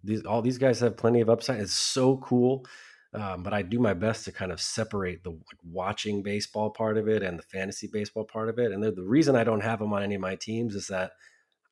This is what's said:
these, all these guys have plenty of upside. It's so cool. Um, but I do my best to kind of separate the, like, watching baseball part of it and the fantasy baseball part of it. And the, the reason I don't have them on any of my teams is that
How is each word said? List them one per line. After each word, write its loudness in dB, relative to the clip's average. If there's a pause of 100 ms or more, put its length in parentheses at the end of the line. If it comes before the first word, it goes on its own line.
these, -2
all 0
these 0
guys 4
have 2
plenty 4
of 4
upside. 2
It's -4
so 4
cool. 2 (480)
Um, -6
but -6
I 0
do -2
my 4
best -2
to -10
kind -6
of -8
separate -4
the, -10
like, -16
watching -4
baseball -2
part 0
of 0
it 2
and -4
the -14
fantasy -8
baseball -6
part -6
of -4
it. 2
And -4
the, 2
the -4
reason 4
I 4
don't 2
have -2
them -2
on 0
any -2
of -4
my -4
teams -4
is -6
that -4 (600)